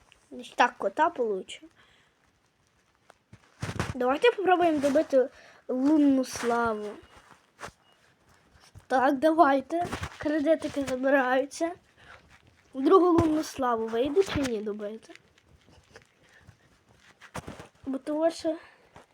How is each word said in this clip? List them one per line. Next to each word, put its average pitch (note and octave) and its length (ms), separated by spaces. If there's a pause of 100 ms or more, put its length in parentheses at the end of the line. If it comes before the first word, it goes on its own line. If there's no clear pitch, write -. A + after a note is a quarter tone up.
(320)
І B3 240
так - 220
кота D#4 320
получу. A3+ 580 (2250)
Давайте C4+ 360
попробуємо F4 480
добити C#4 500 (380)
лунну C4+ 580
славу. A#3 640 (2000)
Так, C4 320
давайте. D#4 680 (320)
Кредитики D4+ 720
забираються. C4 840 (1000)
Другу E4 320
лунну D#4+ 380
славу A#3+ 440
вийде C#4+ 360
чи D4 180
ні A#3+ 160
добити? G#3+ 560 (2750)
Бо C4+ 120
того, D#4 340
що D#4+ 240 (580)